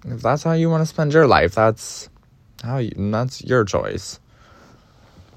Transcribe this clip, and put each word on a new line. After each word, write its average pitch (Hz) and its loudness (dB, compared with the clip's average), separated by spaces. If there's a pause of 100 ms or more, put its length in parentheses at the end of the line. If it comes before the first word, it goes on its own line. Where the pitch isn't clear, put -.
if 120 -10
that's 127 0
how 165 0
you 165 2
wanna 160 2
spend 151 -2
your 156 8
life, 87 4
that's - -2 (520)
how 127 -4
you, 117 -4
that's 107 -4
your 123 2
choice. - -6 (1160)